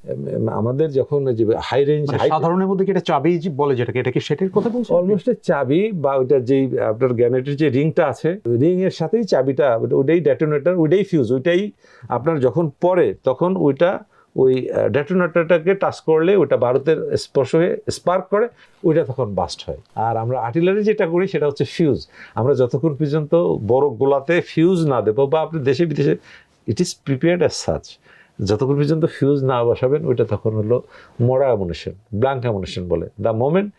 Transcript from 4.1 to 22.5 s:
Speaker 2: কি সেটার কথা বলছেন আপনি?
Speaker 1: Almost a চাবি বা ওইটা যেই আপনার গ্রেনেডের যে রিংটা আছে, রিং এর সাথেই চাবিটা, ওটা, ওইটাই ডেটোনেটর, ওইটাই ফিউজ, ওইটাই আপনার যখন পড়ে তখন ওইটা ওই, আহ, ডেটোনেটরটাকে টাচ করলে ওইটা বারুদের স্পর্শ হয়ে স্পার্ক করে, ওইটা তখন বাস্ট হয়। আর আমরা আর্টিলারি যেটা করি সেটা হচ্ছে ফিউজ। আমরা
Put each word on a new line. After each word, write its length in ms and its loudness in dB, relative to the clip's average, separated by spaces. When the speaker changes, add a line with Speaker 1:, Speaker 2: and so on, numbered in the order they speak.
Speaker 2:
কি 100 -2
সেটার 280 -2
কথা 220 0
বলছেন 260 0
আপনি? 180 2
Speaker 1:
Almost 180 0
a 100 -2
চাবি 500 0
বা 220 0
ওইটা 260 2
যেই 380 0
আপনার 340 0
গ্রেনেডের 440 0
যে 120 2
রিংটা 380 2
আছে, 400 -2
রিং 360 2
এর 80 0
সাথেই 340 -2
চাবিটা, 520 2
ওটা, 200 -2
ওইটাই 240 2
ডেটোনেটর, 560 0
ওইটাই 280 2
ফিউজ, 280 0
ওইটাই 380 0
আপনার 320 -2
যখন 300 0
পড়ে 340 2
তখন 320 0
ওইটা 420 0
ওই, 340 2
আহ, 180 0
ডেটোনেটরটাকে 840 0
টাচ 260 -4
করলে 360 2
ওইটা 200 2
বারুদের 600 0
স্পর্শ 380 -2
হয়ে 220 2
স্পার্ক 400 -2
করে, 180 0
ওইটা 200 2
তখন 300 -6
বাস্ট 320 -6
হয়। 100 -8
আর 220 -2
আমরা 240 -4
আর্টিলারি 420 0
যেটা 240 0
করি 220 -2
সেটা 180 -2
হচ্ছে 180 -2
ফিউজ। 420 -2
আমরা 200 0